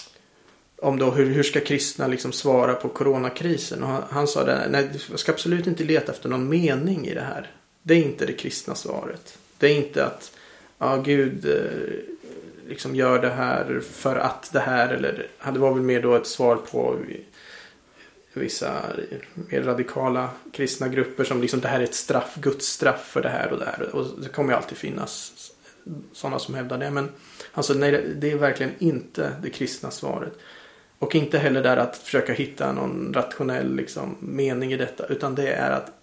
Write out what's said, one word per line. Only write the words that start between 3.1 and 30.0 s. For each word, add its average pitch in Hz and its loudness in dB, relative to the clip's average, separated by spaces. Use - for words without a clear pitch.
Och 131 -2
han, 135 -2
han 147 2
sa 143 2
det, 131 2
nej, 139 2
du 165 -6
ska - 0
absolut 170 0
inte 165 0
leta 151 2
efter - -6
någon 127 0
mening 160 2
i - -4
det - -4
här. 135 -8
Det 165 6
är 170 10
inte - -2
det 127 -2
kristna - -6
svaret. - -8
Det 139 6
är 147 8
inte 143 0
att, - -8
ja, 135 2
Gud, 139 2
eh, - 0
liksom 135 -6
gör 127 4
det 123 2
här 131 0
för 131 0
att - -2
det 135 4
här, 123 2
eller, 131 -2
ja, 139 -4
det 131 -2
var 135 6
väl 127 2
mer 123 4
då 123 6
ett 113 4
svar 120 4
på 123 -2
vissa - -4
mer 139 -4
radikala 127 0
kristna 131 -2
grupper 131 0
som 123 0
liksom, 123 2
det 127 -2
här 127 2
är 123 2
ett - -4
straff, - 0
Guds 139 0
straff - 0
för 135 -2
det 127 0
här - -2
och - -2
det - -4
här. - -6
Och 131 -4
det 135 -10
kommer 139 0
ju 120 4
alltid - -6
finnas - -8
såna 135 -6
som 131 -6
hävdar 127 -6
det. 139 -4
Men 143 -2
alltså, 147 2
nej, 143 4
det, 147 2
det 147 0
är 151 0
verkligen 135 0
inte - 0
det 135 -6
kristna - -6
svaret. - -6